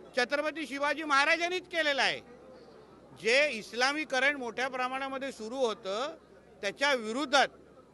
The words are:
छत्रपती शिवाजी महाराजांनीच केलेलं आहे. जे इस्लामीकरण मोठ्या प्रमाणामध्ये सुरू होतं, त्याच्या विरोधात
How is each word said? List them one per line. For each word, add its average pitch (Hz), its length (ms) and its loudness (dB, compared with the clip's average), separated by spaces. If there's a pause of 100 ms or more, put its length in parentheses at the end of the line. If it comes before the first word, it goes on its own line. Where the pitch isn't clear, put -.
(160)
छत्रपती 285 500 -2
शिवाजी 277 360 -4
महाराजांनीच 330 680 2
केलेलं 294 340 0
आहे. 151 360 -2 (840)
जे 269 300 4
इस्लामीकरण 262 840 0
मोठ्या 247 320 -4
प्रमाणामध्ये 262 640 -6
सुरू 220 240 -10
होतं, 233 600 -2 (440)
त्याच्या 262 340 2
विरोधात 247 540 2 (460)